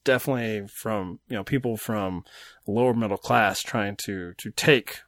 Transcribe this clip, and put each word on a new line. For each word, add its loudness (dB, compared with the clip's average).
definitely 0
from, -4
you -6
know, -4
people -2
from -2
lower 4
middle 0
class 4
trying -2
to, -6
to -10
take 2